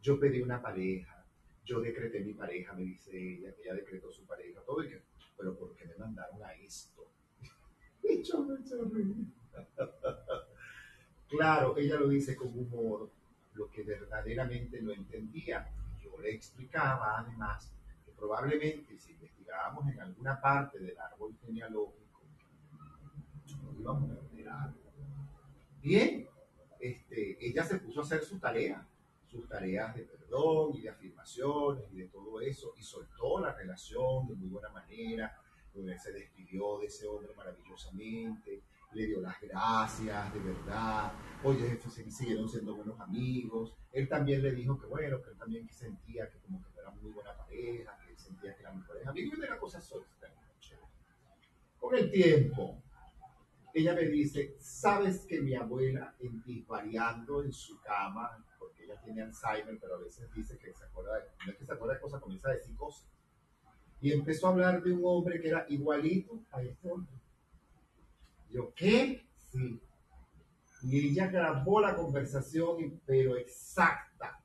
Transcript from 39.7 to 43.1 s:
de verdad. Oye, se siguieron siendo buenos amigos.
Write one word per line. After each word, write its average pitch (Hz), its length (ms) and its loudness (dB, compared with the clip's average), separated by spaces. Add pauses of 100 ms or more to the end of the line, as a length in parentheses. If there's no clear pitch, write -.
de 101 80 -4
verdad. 107 720 -2 (320)
Oye, 120 340 4 (120)
se 107 200 -12
siguieron 110 380 -2
siendo 104 260 -6
buenos 104 240 -8
amigos. 113 800 -2 (160)